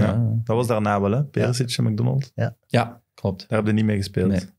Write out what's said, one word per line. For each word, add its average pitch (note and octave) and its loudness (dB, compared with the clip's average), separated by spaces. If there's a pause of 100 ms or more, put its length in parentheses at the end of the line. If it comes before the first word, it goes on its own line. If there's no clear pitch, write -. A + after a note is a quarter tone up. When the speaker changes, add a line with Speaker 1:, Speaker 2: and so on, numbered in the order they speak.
Speaker 1:
Ja. A2+ 0
Speaker 2:
Dat A2+ -2
was A#2+ 2
daarna G#2 2
wel, G2+ 2
hè? A#2 2
Speaker 3:
Ja. D3 2
Speaker 2:
Perisic A#2+ -2
en B2 2
McDonald. A#2+ 0
Speaker 3:
Ja. A2+ -2 (120)
Speaker 1:
Ja, - -2 (120)
klopt. - -6
Speaker 2:
Daar A2+ 0
heb G#2+ 0
je G#2+ 2
niet G#2+ 2
mee G#2+ 2
gespeeld. F#2+ 0
Speaker 1:
Nee. F#2 0 (200)